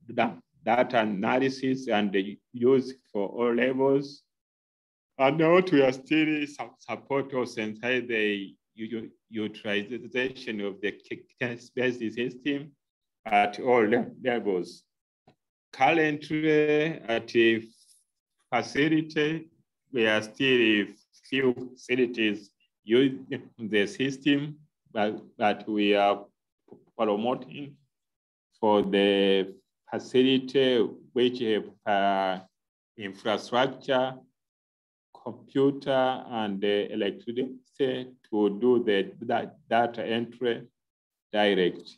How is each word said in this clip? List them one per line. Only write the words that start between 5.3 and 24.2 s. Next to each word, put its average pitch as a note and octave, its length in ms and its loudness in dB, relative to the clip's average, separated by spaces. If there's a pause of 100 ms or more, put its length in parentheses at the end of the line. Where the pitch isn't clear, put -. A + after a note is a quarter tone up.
what F3 340 4
we C#3 80 8
are C3 100 4
still D3+ 560 -2
su-, C3 320 -14
support C3+ 540 -6
also A#2 300 -4
inside A#2 440 -4
the G#2 480 -2 (200)
u-, A2 120 -10
u-, A2 240 -10 (180)
utilization G#2+ 1300 -6
of G2 180 -6
the G2 240 -6
c-, - 200 -14 (180)
case-based A#2+ 760 -4
system B2+ 560 -6 (560)
at G#2 320 2
all B2 240 4
le-, G#2+ 220 2 (180)
levels. G2+ 600 -4 (880)
Currently, D3+ 1300 2
at A#2 280 -4
a A2+ 320 4 (840)
facility, D#3 960 -2 (420)
we A#2 140 0
are A2 160 2
still B2+ 400 2
a G#2+ 260 4 (400)
few C3 460 -2
facilities A#2 800 -2 (320)
use C3 360 2 (380)
the G#2+ 300 0
system, C#3+ 720 -2 (360)